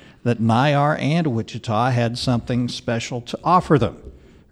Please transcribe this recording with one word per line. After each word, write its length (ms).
that 180
niyar 580
and 280
Wichita 640
had 260
something 500
special 540
to 220
offer 340
them, 340